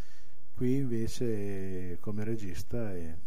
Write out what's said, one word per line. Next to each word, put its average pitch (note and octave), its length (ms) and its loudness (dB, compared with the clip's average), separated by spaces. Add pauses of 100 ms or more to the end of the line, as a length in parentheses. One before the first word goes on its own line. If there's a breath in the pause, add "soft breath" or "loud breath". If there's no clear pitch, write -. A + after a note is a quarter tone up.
(540 soft breath)
qui B2 220 2
invece G2+ 1200 0
come G#2+ 240 0
regista G#2+ 720 0
è. E2 200 0 (120)